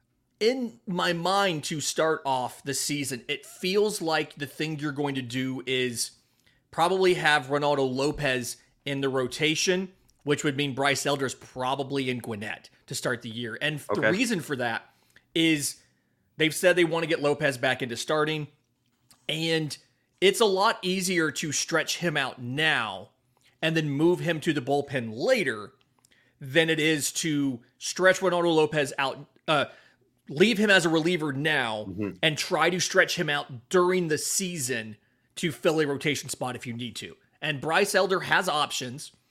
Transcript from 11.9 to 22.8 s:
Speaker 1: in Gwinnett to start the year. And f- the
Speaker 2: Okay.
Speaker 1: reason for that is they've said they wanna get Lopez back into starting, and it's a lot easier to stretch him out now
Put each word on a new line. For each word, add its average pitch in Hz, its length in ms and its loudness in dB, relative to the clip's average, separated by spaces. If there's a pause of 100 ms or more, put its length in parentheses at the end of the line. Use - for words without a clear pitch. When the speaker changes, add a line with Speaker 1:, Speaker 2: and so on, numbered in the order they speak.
Speaker 1:
in 123 80 -2
Gwinnett 104 520 -10 (180)
to 135 80 -8
start 120 260 -4
the 120 80 -12
year. 113 320 -10
And 151 140 -2
f- - 120 -12
the 107 120 0
Speaker 2:
Okay. 110 120 4
Speaker 1:
reason 220 300 0
for 143 160 -6
that 120 320 -4 (460)
is 160 420 2 (600)
they've 156 160 2
said 180 220 4
they 180 80 6
wanna 165 240 0
get 156 140 0
Lopez 143 360 2
back 127 240 0
into 117 140 -4
starting, 151 520 0 (840)
and 160 480 -2 (420)
it's 196 220 4
a 226 40 8
lot 196 360 2
easier 180 500 0
to 156 220 -6
stretch - 460 -2
him 160 180 0
out 131 240 -2
now 123 680 -2 (520)